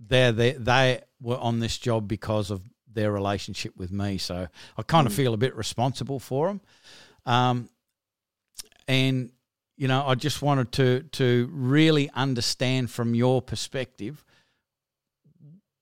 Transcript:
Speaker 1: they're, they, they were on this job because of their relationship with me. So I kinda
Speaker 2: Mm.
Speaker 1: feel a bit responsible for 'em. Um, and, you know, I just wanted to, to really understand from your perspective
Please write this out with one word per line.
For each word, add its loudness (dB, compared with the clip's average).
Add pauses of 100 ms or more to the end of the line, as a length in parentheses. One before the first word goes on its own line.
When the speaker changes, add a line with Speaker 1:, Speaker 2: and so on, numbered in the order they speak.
Speaker 1:
they're, 4
they, 4
they 2 (180)
were -4
on -2
this -4
job -2
because -2
of -6 (280)
their 0
relationship -4
with -10
me. -4
So -6 (320)
I -8
kinda 4
Speaker 2:
Mm. -4
Speaker 1:
feel 0
a -2
bit 0
responsible -4
for -4
'em. -8 (640)
Um, 2 (1200)
and, 0 (460)
you -2
know, 0
I 2
just -2
wanted 2
to, 2 (100)
to 2
really 4
understand -2
from 0
your 4
perspective -10 (1600)